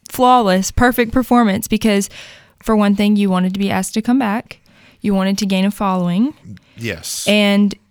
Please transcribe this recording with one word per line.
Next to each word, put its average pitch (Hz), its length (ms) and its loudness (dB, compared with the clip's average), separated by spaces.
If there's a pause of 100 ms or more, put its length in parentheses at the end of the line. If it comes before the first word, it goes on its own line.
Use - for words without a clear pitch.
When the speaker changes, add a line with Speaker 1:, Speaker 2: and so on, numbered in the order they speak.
Speaker 1:
flawless, 233 640 2
perfect 240 400 2
performance, 233 560 0
because 208 420 0 (540)
for 220 120 0
one 202 200 2
thing, 208 200 2
you 202 140 0
wanted 185 240 0
to 196 60 -8
be 196 100 -2
asked 190 260 -4
to 220 60 -2
come 247 160 0
back. 220 420 -4 (420)
You 202 120 -2
wanted 190 260 0
to 214 60 -4
gain 190 200 0
a 208 60 2
following. 190 600 -2 (440)
Speaker 2:
Yes. 104 500 -8
Speaker 1:
And 202 480 2 (160)